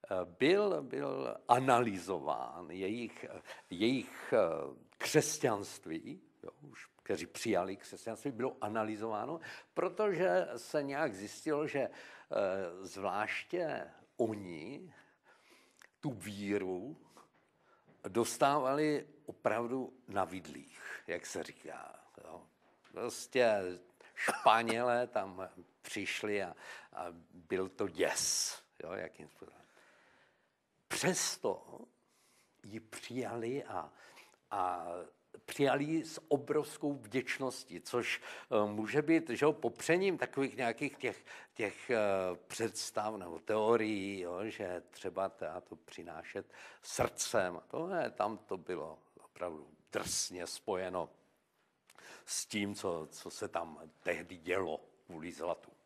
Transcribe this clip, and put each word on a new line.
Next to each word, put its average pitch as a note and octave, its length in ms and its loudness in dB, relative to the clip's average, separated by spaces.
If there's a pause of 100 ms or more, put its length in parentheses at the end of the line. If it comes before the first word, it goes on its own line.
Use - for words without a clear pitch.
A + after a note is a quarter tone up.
eh, F#2 220 0
byl, E3 580 4
byl C3+ 540 -4 (100)
analyzován, F2+ 1200 4
jejich, G2 560 -4 (440)
jejich, A2+ 640 2
eh, G2+ 40 8 (600)
křesťanství, A2+ 1200 0 (220)
jo, E2 80 -12 (100)
už - 280 -18 (140)
kteří F2 220 -2
přijali F#2+ 520 2
křesťanství, - 540 -8
bylo B2+ 300 -2
analyzováno, A2 760 -2 (340)
protože F3+ 760 2 (100)
se D3 260 -2
nějak C#3 300 0
zjistilo, C#3+ 540 -2
že, C#3 120 0
eh, C3+ 100 2 (920)
zvláště G2+ 1080 -2 (260)
oni G#2+ 760 -4 (1040)
tu D3 120 -2
víru G2+ 840 -2 (1120)
dostávali C#3 1000 4 (180)
opravdu A#2 680 0 (140)
na F#2+ 180 2
vidlích, - 840 -12
jak E2+ 180 -4
se E2+ 180 -4
říká, - 560 -12 (240)
jo. E2 200 -14 (480)
Prostě A2 680 4 (560)
Španělé A#2 920 4
tam F#2+ 420 -4 (320)
přišli G#2 640 -2
a, F2 120 -6 (380)
a - 120 -6 (280)
byl F#2 360 -2
to G#2 180 -2
děs, - 680 2 (280)
jo, E2 80 -6
jakým E2+ 380 -8
způsobem. - 320 -20 (1300)
Přesto - 920 0 (840)
ji G#2+ 160 -10
přijali A#2 840 -4
a, E2 300 -4 (580)
a F2+ 360 2 (580)
přijali C#3 380 4
ji D#3 220 0
s - 220 -10
obrovskou D3 640 2
vděčností, B2 880 -4
což, - 400 0
eh, - 500 2
může A2 300 2
být, D#3+ 280 6
že A#2+ 160 4
jo, D3+ 80 8
popřením E3 640 4
takových B2+ 380 0
nějakých A#2+ 420 0
těch, - 280 -4 (280)
těch, - 360 -4
eh, A#2+ 80 4 (500)
představ A2 680 -2
nebo E2+ 240 -8
teorií, G#2+ 800 4
jo, F2 260 -4
že F#2 440 -4
třeba F#2+ 400 -2
teda F2 320 -6
to - 140 -14
přinášet E2+ 800 -10 (280)
srdcem. F#2+ 760 0
A D#2+ 100 -10
to D#3+ 200 -4
ne, D#3+ 240 0
tam G#2 260 0
to G2 200 -6
bylo D#2+ 420 -6 (240)
opravdu D#2+ 440 -8 (240)
drsně F2+ 560 -4
spojeno F2+ 640 -2 (1160)
s - 200 -6
tím, G2+ 300 -2
co, E2+ 360 -2
co - 180 -10
se - 180 -6
tam E2 320 -4 (200)
tehdy F2 380 -4
dělo E2+ 440 0 (240)
kvůli E2+ 260 -10
zlatu. E2 400 -6 (140)